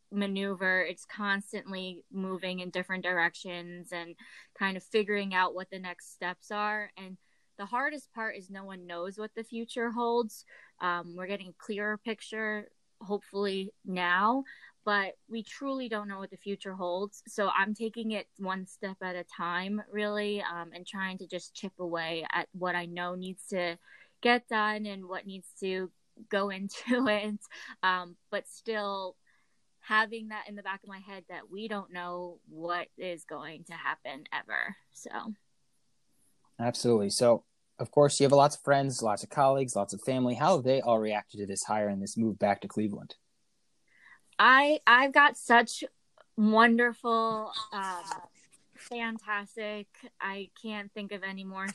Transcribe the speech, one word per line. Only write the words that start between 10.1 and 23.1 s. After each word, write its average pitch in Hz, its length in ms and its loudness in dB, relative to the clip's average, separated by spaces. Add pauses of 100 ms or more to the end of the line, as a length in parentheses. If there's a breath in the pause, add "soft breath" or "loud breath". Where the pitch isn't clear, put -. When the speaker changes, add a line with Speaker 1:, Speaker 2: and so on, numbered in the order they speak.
Speaker 1:
Um, 175 360 -2
we're 185 100 -8
getting 190 220 -6
a - 160 -20
clearer 208 340 -2
picture, 214 720 -6 (320)
hopefully 196 720 -4 (120)
now, 190 600 2 (400 loud breath)
but 202 300 2 (140)
we 226 140 -6
truly 269 460 -6
don't 208 200 -4
know 196 100 -8
what 190 120 -10
the 190 60 -16
future 196 380 -8
holds. 185 520 -4
So 208 220 0
I'm - 260 2
taking 220 380 -4
it 202 140 -6 (120)
one 190 280 -6
step 190 360 -10
at 180 140 -6
a 175 80 -8
time, 185 680 -4
really, 208 520 -2
um, 170 320 -8
and 175 120 -14
trying 190 320 -6
to 185 80 -12
just - 280 -10
chip - 240 -10
away 165 540 -4
at - 200 -2
what 180 220 -2
I 175 120 -2
know 175 280 -6